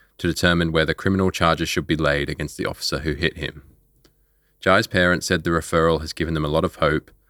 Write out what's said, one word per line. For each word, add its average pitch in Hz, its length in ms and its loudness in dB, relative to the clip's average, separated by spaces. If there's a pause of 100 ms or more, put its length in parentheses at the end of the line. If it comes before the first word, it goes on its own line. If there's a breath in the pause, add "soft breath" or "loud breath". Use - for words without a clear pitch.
(180)
to - 80 -4
determine 85 440 2
whether 78 220 0
criminal 95 380 0
charges 82 400 0
should 82 160 -4
be 80 100 0
laid 71 320 0
against 76 300 -8
the - 80 -4
officer - 320 -6
who 73 160 -4
hit 80 240 -4
him. 76 240 -10 (960)
Jai's 98 260 4
parents 90 400 2
said 82 180 0
the 85 60 0
referral 82 520 2
has 80 100 -10
given 82 220 -4
them 76 100 -2
a 73 40 -4
lot 80 180 0
of 80 80 -4
hope 76 360 -2 (200)